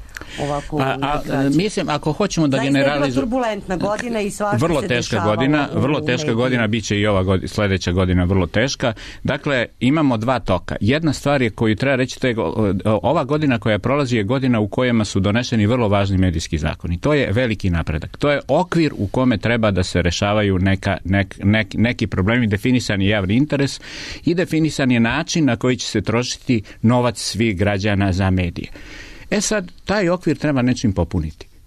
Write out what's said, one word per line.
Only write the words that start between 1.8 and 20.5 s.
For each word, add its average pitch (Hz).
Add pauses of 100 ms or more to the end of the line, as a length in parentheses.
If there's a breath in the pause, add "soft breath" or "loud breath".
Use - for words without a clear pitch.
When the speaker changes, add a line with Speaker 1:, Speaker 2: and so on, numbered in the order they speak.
Speaker 2:
ako 151
hoćemo 165
da 135
Speaker 1:
Zaista 135
je 139
bila 139
Speaker 2:
generalizu-, 139
Speaker 1:
turbulentna 214
godina 214
i 202
svašta 208
Speaker 2:
vrlo 156
Speaker 1:
se 101
Speaker 2:
teška 120
Speaker 1:
dešavalo 104
Speaker 2:
godina, 139
Speaker 1:
u 110
Speaker 2:
vrlo 135
teška 104
Speaker 1:
medijima. 143
Speaker 2:
godina, 123
bit 107
će 107
i 104
ova 101
godi-, 95
sledeća 95
godina 90
vrlo 92
teška. 120 (300 loud breath)
Dakle, 127 (140)
imamo 135
dva 117
toka. -
Jedna 143
stvar 139
je 113
koju 110
treba 135
reći, 127
to 131
je 123
go-, 92 (320)
o-, 107
ova 151
godina 143
koja 107
prolazi 135
je 107
godina 123
u 107
kojima 120
su 107
doneseni 107
vrlo 117
važni 98
medijski 85
zakoni. 80
To 147
je 123
veliki 110
napredak. 80
To 143
je 139
okvir 165
u 101
kome 127
treba 110
da 92
se 87
rešavaju 101